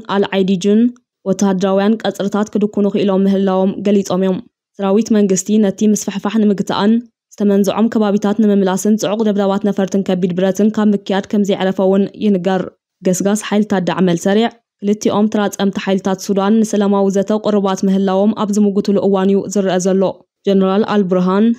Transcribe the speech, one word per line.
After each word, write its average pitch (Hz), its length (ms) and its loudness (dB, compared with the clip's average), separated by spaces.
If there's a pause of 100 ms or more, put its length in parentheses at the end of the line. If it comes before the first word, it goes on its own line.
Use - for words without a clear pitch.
ኣልዓይዲጅን 196 720 0 (440)
ወተሃደራውያን 196 760 0
ቀጽርታት 202 500 -4
ክድኩኑ 208 400 -2
ክኢሎም 196 340 0
ምህላዎም 190 480 0 (100)
ገሊጾም 196 420 0
እዮም። 185 140 0 (420)
ሰራዊት 202 320 0
መንግስቲ 208 480 2
ነቲ 190 280 0
ምስፍሕፋሕ 202 500 -2
ንምግታእን 202 560 2 (360)
ዝተመንዝዖም 202 600 0
ከባቢታት 208 500 0
ንምምላስን 202 580 2
ጽዑቕ 208 260 -4
ደብዳባት 202 420 0
ነፈርትን 196 380 -2
ከቢድ 180 300 -2
ብረትን 190 380 0
ካብ 214 160 2
ምክያድ 202 400 -2
ከም 208 160 0
ዘይዕረፈ 190 380 -2
እውን 190 220 4 (120)
ይንገር። 190 480 0 (380)
ገስጋስ 196 420 0
ሓይልታት 202 420 0
ዳዕመል 175 340 0
ሰሪዕ 208 280 0 (280)
ክልቲኦም 208 520 -2
ተራጸምቲ 202 520 -2
ሓይልታት 190 420 -2
ሱዳን 196 340 0
ንሰላማዊ 202 540 0
ዘተ 196 300 -2
ቁርባት 202 440 0
ምህላዎም 196 540 2
ኣብ 202 140 -4
ዝምጉትሉ 202 480 0
እዋን 196 300 0
እዩ 196 180 2
ዝረአ 190 320 -2
ዘሎ። 190 240 0 (420)
ጀነራል 196 400 2
ኣልቡርሃን 185 600 0 (140)